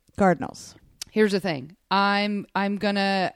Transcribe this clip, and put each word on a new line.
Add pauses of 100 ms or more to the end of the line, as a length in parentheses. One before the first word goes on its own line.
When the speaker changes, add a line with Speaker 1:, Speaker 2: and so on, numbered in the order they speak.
(180)
Speaker 1:
Cardinals. (360)
Speaker 2:
Here's
the
thing. (140)
I'm,
I'm
gonna,